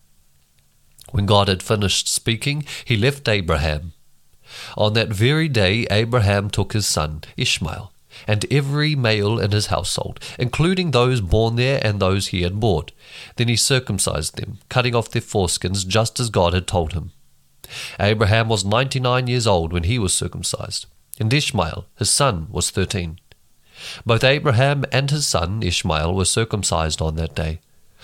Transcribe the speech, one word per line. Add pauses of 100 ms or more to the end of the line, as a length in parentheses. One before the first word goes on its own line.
(1120)
When
God
had
finished
speaking, (180)
he
left
Abraham. (840)
On
that
very
day,
Abraham
took
his
son, (140)
Ishmael, (340)
and
every
male
in
his
household, (200)
including
those
born
there
and
those
he
had
bought. (460)
Then
he
circumcised
them, (100)
cutting
off
their
foreskins,
just
as
God
had
told
him. (880)
Abraham
was
ninety-nine
years
old
when
he
was
circumcised, (340)
and
Ishmael, (100)
his
son,
was
thirteen. (840)
Both
Abraham
and
his
son
Ishmael
were
circumcised
on
that
day, (440)